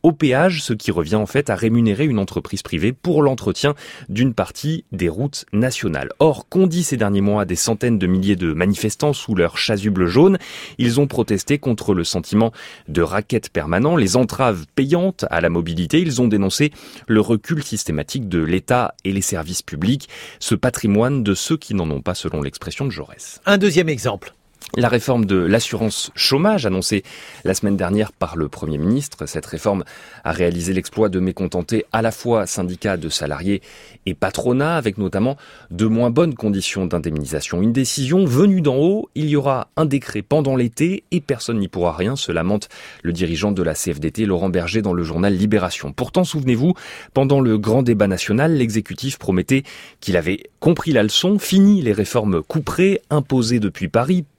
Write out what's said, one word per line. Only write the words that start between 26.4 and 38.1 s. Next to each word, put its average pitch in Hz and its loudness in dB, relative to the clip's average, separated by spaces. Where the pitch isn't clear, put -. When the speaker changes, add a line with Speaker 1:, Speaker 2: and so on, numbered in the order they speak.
Speaker 1:
annoncée 95 0
la 92 0
semaine 101 0
dernière 98 -2
par 85 -6
le 76 -2
Premier 76 -6
ministre. 101 -2
Cette 76 -10
réforme 95 -2
a 80 -4
réalisé 87 0
l'exploit 98 0
de 92 -2
mécontenter 92 -2
à 113 0
la 113 0
fois 113 -2
syndicats 92 -4
de 80 -8
salariés 78 -4
et 92 -4
patronat, 135 0
avec 113 -2
notamment 107 -2
de 101 0
moins 113 2
bonnes 147 2
conditions 98 -2
d'indemnisation. 78 -4
Une 113 2
décision 135 0